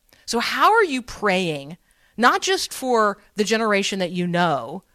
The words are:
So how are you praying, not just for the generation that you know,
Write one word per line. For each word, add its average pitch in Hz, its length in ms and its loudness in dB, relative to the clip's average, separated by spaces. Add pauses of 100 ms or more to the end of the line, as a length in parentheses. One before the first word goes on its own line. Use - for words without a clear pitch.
(260)
So 226 140 -2
how 285 340 2
are 453 100 6
you 262 180 -2
praying, 175 760 -4 (400)
not 294 240 4
just - 320 -2
for 220 440 0 (180)
the 208 100 0
generation 208 540 0
that 180 120 -4
you 180 160 -4
know, 170 560 -2 (120)